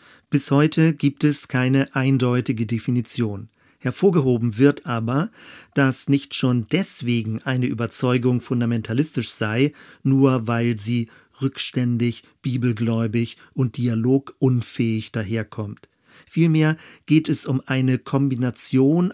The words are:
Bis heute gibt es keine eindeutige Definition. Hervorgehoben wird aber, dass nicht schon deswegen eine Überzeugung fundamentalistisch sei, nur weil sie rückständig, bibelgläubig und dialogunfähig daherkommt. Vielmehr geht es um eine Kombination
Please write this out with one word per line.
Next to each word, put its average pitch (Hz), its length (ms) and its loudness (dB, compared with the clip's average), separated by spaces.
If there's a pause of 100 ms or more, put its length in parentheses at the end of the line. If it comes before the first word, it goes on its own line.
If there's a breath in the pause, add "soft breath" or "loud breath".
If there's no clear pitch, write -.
(300 soft breath)
Bis - 220 0
heute 156 420 4
gibt 143 300 -4
es 151 240 0
keine 131 480 0
eindeutige 123 720 0
Definition. 113 840 -4 (320 soft breath)
Hervorgehoben 127 760 2
wird 139 300 4
aber, 123 440 -2 (420 loud breath)
dass 135 360 2
nicht 139 260 0
schon 123 340 0
deswegen 120 720 -2
eine 127 220 -2
Überzeugung 123 760 0
fundamentalistisch 120 880 -2
sei, 117 400 0 (320 loud breath)
nur 135 440 2
weil 117 300 0
sie 113 300 -2 (340 soft breath)
rückständig, 120 840 -2 (180 soft breath)
bibelgläubig 117 960 -2 (160 soft breath)
und 123 240 -2
dialogunfähig 120 1400 0
daherkommt. 107 760 -6 (400 soft breath)
Vielmehr 156 480 2 (300 loud breath)
geht 156 240 4
es 147 160 0
um 135 220 0
eine 131 320 2
Kombination 135 1160 0